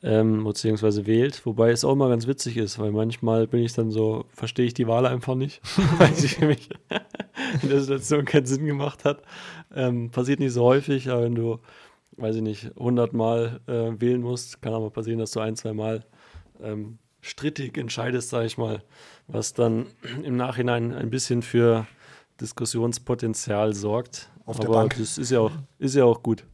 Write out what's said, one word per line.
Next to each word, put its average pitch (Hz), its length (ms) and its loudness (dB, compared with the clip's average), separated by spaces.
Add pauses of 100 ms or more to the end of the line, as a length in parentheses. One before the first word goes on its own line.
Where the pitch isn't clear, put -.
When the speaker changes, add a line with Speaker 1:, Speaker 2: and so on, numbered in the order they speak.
Speaker 1:
ähm, 110 420 2
beziehungsweise 107 640 0
wählt. 117 400 2
Wobei 113 240 4
es 120 160 2
auch 139 80 4
immer 135 160 4
ganz 113 160 2
witzig 123 320 -4
ist, 107 220 -4
weil 107 120 0
manchmal 113 540 0
bin 120 160 0
ich 117 120 -2
dann 113 180 -2
so, 110 420 0
versteh 120 300 -4
ich 120 100 0
die 123 140 -2
Wahl 117 180 2
einfach 127 300 -2
nicht, 135 260 -6 (180)
<laughs> 165 200 4
weil 156 160 8
sie 143 140 2
für - 180 2
mich - 220 0 (920)
in 143 80 0
der 139 120 4
Situation 139 440 0
keinen 139 220 2
Sinn 135 180 -2
gemacht 143 400 -4
hat. 143 160 0 (520)
Ähm, 120 380 -2
passiert 131 280 0
nicht 135 140 0
so 120 120 2
häufig, 131 440 4
aber 120 140 2
wenn 120 120 0
du, 117 240 -2 (580)
weiß 110 200 -2
ich 113 40 -4
nicht, 107 340 -6
hundert 120 380 0
Mal, 117 540 0
äh, 113 340 -4
wählen 123 200 2
musst, 120 400 -8
kann 107 120 -6
aber 110 160 -4
passieren, 113 300 -6
dass 110 120 -4
du - 80 -4
ein, 110 160 -4
zwei 110 180 -8
Mal, 110 300 -4 (580)
ähm, 107 360 -10 (240)
strittig 143 560 -6
entscheidest, 120 540 -4
sag 120 140 0
ich 110 120 -6
mal, 110 240 -4 (460)
was 110 260 -6
dann 117 320 0 (380)
im 135 120 -4
Nachhinein 123 580 -2
ein 123 180 -6
bisschen 123 320 -2
für 117 420 4 (800)
Diskussionspotenzial 113 1080 -2
sorgt. 104 560 -4 (160)
Speaker 2:
Auf 113 140 -8
der 107 100 -2
Speaker 1:
Aber 110 100 6
Speaker 2:
Bank. 107 180 4
Speaker 1:
das 113 200 -4
ist 123 140 -2
ja 123 80 4
auch, 110 120 4 (280)
ist 135 160 0
ja 139 80 8
auch 117 200 6
gut. 113 200 0 (100)